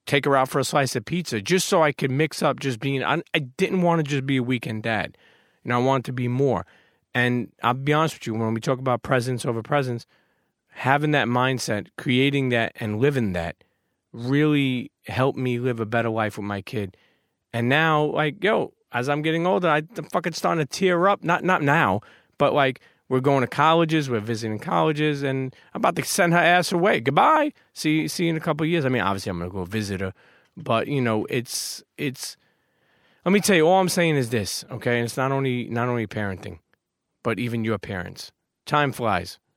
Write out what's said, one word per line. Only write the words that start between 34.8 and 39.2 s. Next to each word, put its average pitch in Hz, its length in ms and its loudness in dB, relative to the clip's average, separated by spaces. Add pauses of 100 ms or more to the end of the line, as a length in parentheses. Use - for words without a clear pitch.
And 120 80 0
it's 113 140 -6
not 135 120 0
only, 131 380 -2
not 117 220 -2
only 117 160 -2
parenting, 98 540 -8 (640)
but 113 160 -2
even 117 260 -4
your 110 120 0
parents. 95 560 -10 (320)
Time 147 280 0
flies. 95 460 -2 (180)